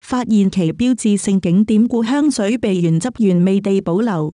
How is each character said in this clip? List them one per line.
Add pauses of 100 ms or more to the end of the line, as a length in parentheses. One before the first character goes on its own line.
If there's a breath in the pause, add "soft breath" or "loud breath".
發
現
其
標
誌
性
景
點
故
鄉
水
碧
園
汁
原
味
地
保
留。